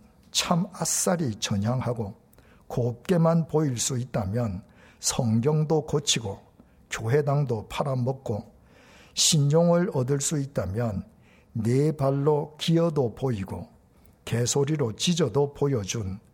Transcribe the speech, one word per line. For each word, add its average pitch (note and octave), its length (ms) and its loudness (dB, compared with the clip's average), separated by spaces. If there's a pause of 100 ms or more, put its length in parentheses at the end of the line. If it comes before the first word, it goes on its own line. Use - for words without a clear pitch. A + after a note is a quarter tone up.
(300)
참 F3 420 0
아싸리 E3 640 -2
전향하고, A2+ 800 -2 (520)
곱게만 D#3+ 840 2
보일 D3 300 0
수 B2+ 200 -2
있다면 A2+ 640 -4 (380)
성경도 D3 840 2
고치고, A2+ 520 -2 (520)
교회당도 C3+ 760 0
팔아먹고, B2+ 840 -4 (600)
신용을 E3+ 800 4
얻을 C#3 260 0
수 D3 180 -2
있다면 G#2+ 680 -4 (480)
네 B2 400 2
발로 C#3+ 680 0
기어도 D#3+ 560 2
보이고, F#2+ 540 -6 (560)
개소리로 C3 720 0
짖어도 C#3+ 600 0
보여준 G#2+ 640 -4 (140)